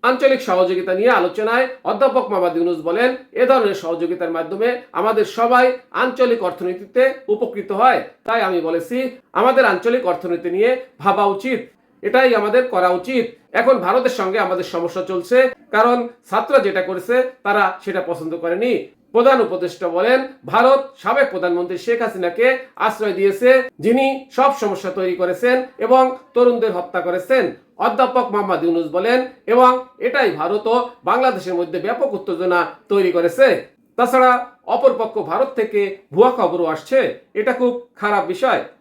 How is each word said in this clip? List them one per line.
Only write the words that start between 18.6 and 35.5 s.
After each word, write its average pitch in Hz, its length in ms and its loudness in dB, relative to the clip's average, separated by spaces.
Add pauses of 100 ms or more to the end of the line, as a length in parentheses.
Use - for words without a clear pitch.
প্রধান 247 280 4
উপদেষ্টা 180 480 -4
বলেন, 233 400 0 (180)
"ভারত 254 520 0
সাবেক 247 320 0
প্রধানমন্ত্রী 175 480 -4
শেখ 233 240 -2
হাসিনাকে 220 560 -2 (180)
আশ্রয় 214 360 -2
দিয়েছে, 196 500 2 (160)
যিনি 262 540 0
সব 277 280 2
সমস্যা 190 300 -4
তৈরি 185 260 -4
করেছেন 185 460 0 (160)
এবং 254 380 2 (180)
তরুণদের 233 380 2
হত্যা 175 280 -4
করেছেন।" 180 520 0 (240)
অধ্যাপক 240 560 0
মোহাম্মদ 190 320 -2
ইউনূস 165 280 0
বলেন, 240 340 0 (200)
"এবং 254 400 4 (120)
এটাই 247 320 0
ভারত 175 360 -4
ও 240 240 0 (140)
বাংলাদেশের 196 500 0
মধ্যে 170 240 -4
ব্যাপক 240 360 -4
উত্তেজনা 175 520 -2 (220)
তৈরি 190 240 2
করেছে। 175 540 2 (300)
তাছাড়া 247 500 2 (200)
অপরপক্ষ 226 520 0
ভারত 202 360 -2